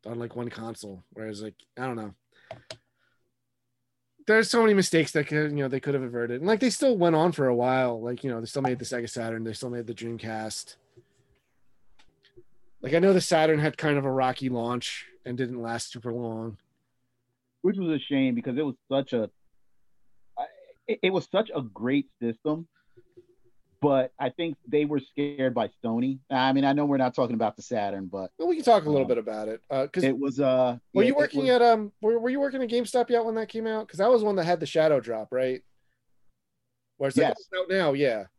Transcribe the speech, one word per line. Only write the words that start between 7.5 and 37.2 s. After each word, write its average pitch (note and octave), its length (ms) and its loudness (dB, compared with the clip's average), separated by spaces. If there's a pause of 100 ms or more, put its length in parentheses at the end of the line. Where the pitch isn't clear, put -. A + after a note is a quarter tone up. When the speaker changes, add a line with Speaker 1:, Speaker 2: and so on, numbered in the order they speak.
Speaker 1:
while. B2+ 460 0
Like, A#2+ 220 -8
you C3+ 60 -4
know, A#2 100 -4
they A2+ 60 -8
still C#3 160 -6
made B2+ 180 -2
the A#2+ 60 -10
Sega A#2 240 -8
Saturn. A2+ 340 -6
They A2+ 100 -6
still A#2+ 180 -10
made A#2+ 160 -8
the A#2 80 -8
Dreamcast. A2 800 -10 (2000)
Like, C3 120 -4
I E3 60 6
know F#3+ 140 6
the F3+ 80 4
Saturn D#3 380 4
had D3+ 180 0
kind D3 200 2
of C#3 80 -2
a C3+ 60 -2
rocky C3 380 -2
launch A#2+ 580 -6 (180)
and B2 120 -8
didn't B2 240 -4
last A#2 300 -6
super A#2 220 -8
long. A2+ 440 -8 (1080)
Speaker 2:
Which F#3+ 140 2
was F3+ 120 -2
a D3+ 100 0
shame C3 360 2
because A#2+ 220 -4
it D3+ 80 0
was C3+ 100 -4 (160)
such - 220 0
a, A2+ 160 0 (1080)
I, A#3+ 80 -6 (400)
it, A3+ 180 -4
it F#3+ 80 4
was F3+ 200 -2
such G#3 240 0
a D3 60 -4
great B2 480 -2 (120)
system. D3+ 460 -4 (1160)
But C3+ 340 2
I C#3 120 -2
think E3 280 -6 (100)
they D3 180 2
were D3 140 -2
scared C#3 540 -4
by A#2 160 0 (140)
Sony. B2 360 -2 (120)
I C3 220 2
mean, C#3 120 2
I C#3 80 4
know D3 120 0
we're C#3+ 120 2
not B2+ 160 0
talking B2 220 0
about A2 200 0
the - 60 -20
Saturn, G2+ 460 -4
but F#2+ 320 -8
Speaker 1:
Well, E4+ 80 -2
we F4+ 80 2
can D#4 100 -6
talk G#3 200 6
a D3+ 40 -2
little C#3+ 140 4
Speaker 2:
um, A#2+ 40 -2
Speaker 1:
bit A#2+ 120 2
about G#2+ 300 -6
it, A2+ 200 -8
uh, C3+ 180 -2
'cause F3+ 160 -2
Speaker 2:
it C3+ 140 2
was, C#3 220 -4
uh, B2+ 380 4 (160)
Speaker 1:
were F#3+ 100 6
Speaker 2:
yeah, A#3+ 60 6
Speaker 1:
you C#4 40 2
Speaker 2:
it C#4 40 0
Speaker 1:
working D4 240 0
Speaker 2:
was C4 80 0
Speaker 1:
at, B3 120 6
um, A3 300 6 (100)
were, A3+ 160 2
were A#3 120 0
you C4 100 -2
working C4+ 240 -2
at A#3 60 -4
GameStop A#3+ 400 0
yet A#3 160 4
when A3+ 100 -2
that A3 140 -4
came A3+ 180 -6
out? A3 200 -4
'Cause D#3 120 -16
I G3 80 4
was A#3+ 160 6
one G#3 140 2
that E3+ 80 0
had F3 140 2
the D#3 60 -4
Shadow D#3 340 4
drop, A2 320 -6
right? C3 300 0 (1400)
Where C#3 120 -2
it's C3 80 0
like, - 100 4